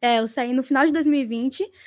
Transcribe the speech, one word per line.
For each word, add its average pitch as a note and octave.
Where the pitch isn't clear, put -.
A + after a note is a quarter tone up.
É, A#3+
eu A3+
saí A#3+
no C4
final C4+
de D#4
dois D4+
mil D4
e C4
vinte, A#3+